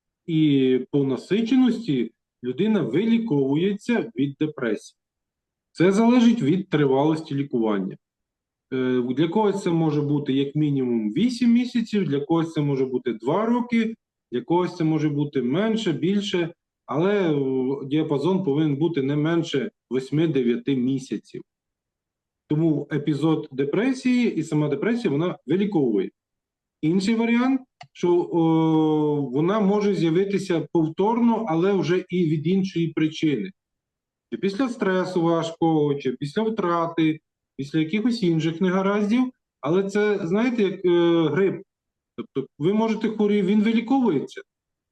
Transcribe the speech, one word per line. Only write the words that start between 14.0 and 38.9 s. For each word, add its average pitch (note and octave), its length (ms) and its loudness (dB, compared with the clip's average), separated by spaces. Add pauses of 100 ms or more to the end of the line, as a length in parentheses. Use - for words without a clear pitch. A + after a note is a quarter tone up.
для A#2+ 80 -4
когось E3+ 360 -2
це E3 80 -2
може D#3 240 0
бути C#3+ 340 -2
менше, F3+ 500 0
більше, F3 600 -2 (340)
але, F3+ 460 0
е, D3 40 2 (500)
діапазон D3+ 580 0
повинен C#3+ 320 0
бути D3 260 -2
не C#3+ 140 -2
менше D3+ 540 -2 (200)
восьми-дев'яти C3+ 840 0
місяців. B2+ 680 -4 (1080)
Тому D3+ 440 0
епізод D3+ 600 0
депресії A#3 840 0
і D#3+ 80 -2
сама D3+ 260 0
депресія, E3+ 420 -2
вона D#3+ 360 -2
виліковує. D3+ 640 0 (720)
Інший F#3+ 340 0
варіант, A#3+ 460 2 (320)
що, F3 400 0
о, D#3 1000 2
вона F3+ 280 0
може G3+ 340 2
з'явитися E3+ 800 0
повторно, G#3 760 0
але E3+ 240 0
вже F3+ 360 0
і F3+ 160 0
від D#3 220 -2
іншої F3+ 420 0
причини. D3+ 600 -2 (840)
Чи E3+ 60 -6
після G3 300 -2
стресу F#3 540 -2
важкого, D#3+ 720 0
чи C3+ 180 -4
після C#3+ 300 -6
втрати, E3+ 800 -2 (360)
після C#3+ 220 -6
якихось G#3+ 440 -2
інших E3 380 0
негараздів. G3+ 720 0 (300)